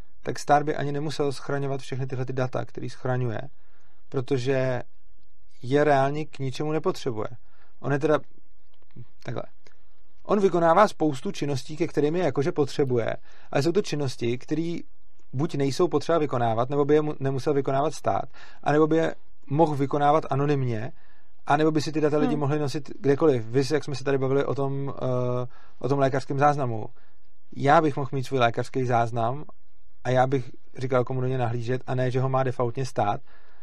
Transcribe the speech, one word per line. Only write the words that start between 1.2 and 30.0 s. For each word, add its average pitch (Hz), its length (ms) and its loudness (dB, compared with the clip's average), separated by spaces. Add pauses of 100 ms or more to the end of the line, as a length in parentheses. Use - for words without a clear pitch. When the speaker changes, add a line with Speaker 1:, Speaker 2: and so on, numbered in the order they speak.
Speaker 1:
schraňovat 139 480 -2
všechny 131 260 -4
tyhle 127 180 -4
ty 131 80 -4
data, 123 320 -2
který - 260 -6
schraňuje, 123 500 -2 (680)
protože 131 760 0 (800)
je 139 220 4
reálně 143 420 4
k - 120 -6
ničemu 139 340 -2
nepotřebuje. 131 560 -2 (520)
On 135 120 0
je 143 60 2
teda, 147 200 4 (1040)
takhle, - 180 -4 (800)
on 208 180 2
vykonává 175 480 6
spoustu 156 440 0
činností, 143 440 -4
ke 165 100 0
kterým 151 300 2
je 180 80 0
jakože 147 280 0
potřebuje, 127 640 0 (340)
ale 143 120 2
jsou 165 100 2
to 208 100 4
činnosti, 127 560 -2
který 165 420 -2 (520)
buď 135 220 -2
nejsou 143 340 2
potřeba 151 300 2
vykonávat, 120 520 2
nebo 143 140 2
by 143 100 4
je 151 80 6
mu-, 151 180 -2
nemusel 135 340 0
vykonávat 139 400 0
stát, 101 300 0 (380)
anebo 151 240 4
by 160 100 2
je 160 180 2 (360)
mohl 151 260 4
vykonávat 143 540 4
anonymně, 135 640 0 (540)
anebo 156 240 4
by 156 100 2
si 151 120 -2
ty 151 80 0
data 151 180 4
lidi 151 140 4
Speaker 2:
Hmm. 147 80 0
Speaker 1:
mohli 147 180 2
nosit 147 320 -2 (100)
kdekoliv. 135 460 4
Vy, 123 160 2 (100)
jak 143 120 2
jsme 147 100 -4
se 131 100 -6
tady 139 140 2
bavili 135 260 2
o 123 100 -2
tom, 139 480 -2
eh, 123 440 0 (320)
o - 100 -2
tom 143 100 2
lékařském 135 400 2
záznamu. 139 480 2 (720)
Já 139 240 6
bych 156 160 2
mohl 139 160 -2
mít 135 120 -2
svůj 135 140 -2
lékařský 120 480 2
záznam 117 580 0 (600)